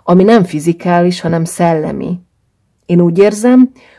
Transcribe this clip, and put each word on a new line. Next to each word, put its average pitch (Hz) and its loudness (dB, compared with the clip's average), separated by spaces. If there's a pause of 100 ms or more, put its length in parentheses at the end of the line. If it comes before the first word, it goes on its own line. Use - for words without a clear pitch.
ami 185 2
nem 220 4
fizikális, 175 -2
hanem 165 -4
szellemi. 165 -4 (640)
Én 175 0
úgy 170 0
érzem, 220 2 (280)